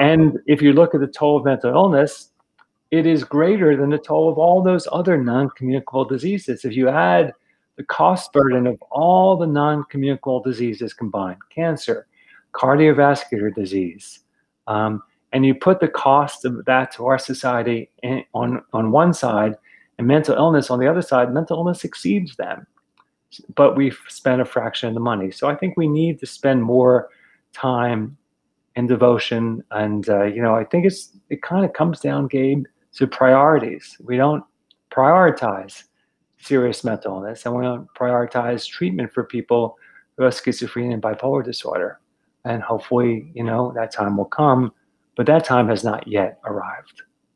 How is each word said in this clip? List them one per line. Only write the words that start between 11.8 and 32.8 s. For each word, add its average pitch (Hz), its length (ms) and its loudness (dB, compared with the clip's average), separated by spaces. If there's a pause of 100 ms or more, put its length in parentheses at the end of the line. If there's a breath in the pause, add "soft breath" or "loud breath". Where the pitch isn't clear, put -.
cardiovascular 139 1040 2
disease, 95 640 -6 (460)
um, 107 360 -2 (300)
and 135 140 2
you 135 80 4
put 185 260 2
the 165 80 2
cost - 560 2
of 123 220 -8
that 131 260 0
to 120 140 -10
our 131 120 2
society 123 720 -4 (140)
in, 123 220 -6 (100)
on, 120 280 -4 (120)
on 113 160 -2
one 160 240 4
side 107 400 -2 (420 soft breath)
and 120 100 -4
mental 147 300 2
illness 147 340 2
on 123 80 0
the 127 80 0
other 165 140 0
side, 123 320 0
mental 160 240 -4
illness 175 280 -4
exceeds 185 520 -4
them. - 300 -12 (880)
But 139 180 6
we've 139 240 0 (100)
spent 127 340 -2
a - 20 -2
fraction 117 460 -6
of 113 40 -6
the 117 60 -6
money. 107 300 -2
So 135 180 -6
I 143 60 -2
think 180 240 -6
we 160 100 0
need 156 320 -2
to 131 60 -12
spend 131 360 0
more 123 460 4 (460 soft breath)
time 120 640 -4 (580)
and 123 100 -2
devotion. 117 840 0
And, 104 400 -4
uh, 101 140 2
you 104 180 -2
know, 113 120 2
I 113 100 0
think 175 200 0
it's, - 320 -4 (140)
it 143 120 -8
kinda 185 280 -2
comes 165 300 -2
down, 143 260 -2
Gabe, 135 400 -2 (300)